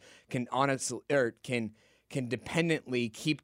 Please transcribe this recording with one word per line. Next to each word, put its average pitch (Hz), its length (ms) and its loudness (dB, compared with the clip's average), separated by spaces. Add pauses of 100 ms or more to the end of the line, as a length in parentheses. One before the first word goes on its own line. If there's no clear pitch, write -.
(280)
can 123 220 -4
honestly, 131 480 0 (120)
or 127 340 2
can, 117 280 -2 (380)
can 127 180 -2
dependently 127 800 0
keep - 340 -2